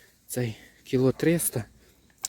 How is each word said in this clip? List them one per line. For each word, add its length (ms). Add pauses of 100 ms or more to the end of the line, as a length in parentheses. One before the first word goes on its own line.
(260)
цей 300 (280)
кіло 280
триста. 520 (640)